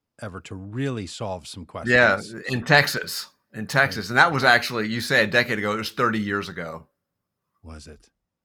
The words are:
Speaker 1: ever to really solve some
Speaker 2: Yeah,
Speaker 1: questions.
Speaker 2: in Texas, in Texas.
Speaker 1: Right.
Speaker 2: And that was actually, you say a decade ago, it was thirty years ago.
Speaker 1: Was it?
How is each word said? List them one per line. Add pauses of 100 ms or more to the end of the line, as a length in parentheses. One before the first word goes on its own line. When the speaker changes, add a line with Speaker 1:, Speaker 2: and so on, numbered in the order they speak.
(220)
Speaker 1:
ever
to
really
solve
some (180)
Speaker 2:
Yeah,
Speaker 1:
questions. (120)
Speaker 2:
in
Texas, (260)
in
Texas.
Speaker 1:
Right.
Speaker 2:
And
that
was
actually,
you
say
a
decade
ago,
it
was
thirty
years
ago. (760)
Speaker 1:
Was
it? (360)